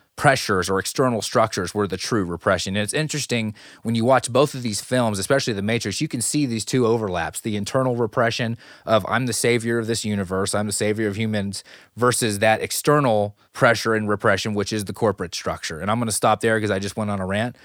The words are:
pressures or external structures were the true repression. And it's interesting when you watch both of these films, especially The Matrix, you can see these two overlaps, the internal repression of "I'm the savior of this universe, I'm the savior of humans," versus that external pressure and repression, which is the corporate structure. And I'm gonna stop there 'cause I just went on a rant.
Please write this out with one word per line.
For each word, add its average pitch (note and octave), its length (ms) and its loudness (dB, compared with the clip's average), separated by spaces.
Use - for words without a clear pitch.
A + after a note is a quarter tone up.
pressures G#2+ 540 2
or F#2+ 100 0
external A#2+ 440 0
structures G#2+ 520 0
were G#2 120 0
the F#2 100 -6
true G#2 280 -2
repression. F#2 520 0
And G#2+ 80 0
it's G#2 80 -4
interesting B2 640 -2
when A#2 120 -2
you A2+ 100 2
watch B2+ 260 4
both C3+ 240 4
of C3 80 -8
these G#2+ 180 -4
films, A#2 380 0
especially C3 360 0
The G2 80 -4
Matrix, G#2+ 400 -2
you D#3 40 0
can B2+ 140 -6
see D3+ 240 0
these A2+ 220 -4
two B2+ 200 2
overlaps, F#2+ 540 0
the G#2+ 160 -4
internal B2+ 400 -2
repression A#2 600 0
of - 240 2
"I'm A#2+ 160 0
the A#2+ 80 -2
savior A#2 460 0
of A2 80 -2
this A2 180 -2
universe, G2 500 -2
I'm G#2 120 -2
the G2+ 60 -4
savior G#2+ 360 0
of G2+ 80 -4
humans," G#2+ 480 -4
versus A2 440 2
that A2 220 4
external A2 760 2
pressure A2+ 400 4
and G#2+ 120 0
repression, G#2 460 2
which G2+ 200 -2
is G#2+ 120 -2
the F#2+ 80 -10
corporate F#2+ 420 -2
structure. E2 460 -8
And F#2+ 100 -2
I'm A#2 80 0
gonna A2+ 140 -2
stop G#2+ 300 2
there A2 180 2
'cause G#2 100 0
I G2 80 0
just G2 180 -6
went G#2 140 -2
on G2+ 80 -2
a F#2+ 80 -4
rant. G#2+ 380 -2